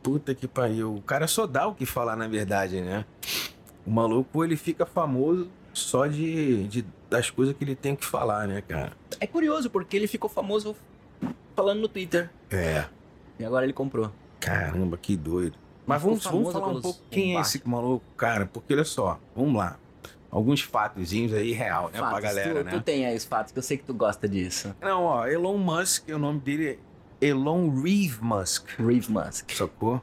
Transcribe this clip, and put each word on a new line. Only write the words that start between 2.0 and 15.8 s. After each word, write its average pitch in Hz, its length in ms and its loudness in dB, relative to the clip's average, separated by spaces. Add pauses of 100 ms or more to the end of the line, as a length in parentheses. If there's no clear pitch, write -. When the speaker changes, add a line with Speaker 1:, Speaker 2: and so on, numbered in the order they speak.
Speaker 1:
na 113 120 -4
verdade, 98 540 0
né? 95 240 -4 (800)
O 95 40 -4
maluco, 113 540 2
ele 165 140 2
fica 165 280 -2
famoso 165 640 2 (240)
só - 340 2
de, 151 600 0
de, 110 180 -4 (240)
das 120 220 2
coisas 135 240 2
que 143 80 -4
ele 139 120 -2
tem 143 200 -2
que - 100 -10
falar, 107 420 0
né, 98 140 -4
cara? 78 300 -4 (280)
Speaker 2:
É - 60 -2
curioso, 311 440 0
porque 185 260 -4
ele 208 120 2
ficou 214 220 -4
famoso 208 460 -2 (800)
falando 202 260 2
no 220 60 0
Twitter. 175 420 0 (200)
Speaker 1:
É. 80 360 0 (540)
Speaker 2:
E 113 60 -6
agora 127 200 0
ele 135 80 0
comprou. 131 380 -2 (280)
Speaker 1:
Caramba, 87 580 -2
que 101 180 -2
doido. 85 420 -2 (280)